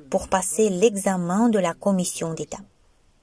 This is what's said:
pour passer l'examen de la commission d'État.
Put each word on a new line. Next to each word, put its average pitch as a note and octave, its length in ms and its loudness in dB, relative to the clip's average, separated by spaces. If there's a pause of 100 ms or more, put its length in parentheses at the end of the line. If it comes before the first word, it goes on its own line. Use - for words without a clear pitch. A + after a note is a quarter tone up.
pour F#3+ 180 -2
passer G3+ 420 0
l'examen G3 800 2
de G#3+ 100 2
la E3+ 140 0
commission F3 600 -2
d'État. - 240 -8 (640)